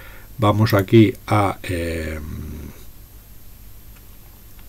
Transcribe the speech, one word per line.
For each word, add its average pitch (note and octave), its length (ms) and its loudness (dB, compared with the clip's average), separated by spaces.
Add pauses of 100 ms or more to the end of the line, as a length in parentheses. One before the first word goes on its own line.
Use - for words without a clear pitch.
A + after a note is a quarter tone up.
(380)
vamos G#2 360 4
aquí G2+ 400 8 (140)
a, G2+ 340 2
eh, E2 560 -4 (2500)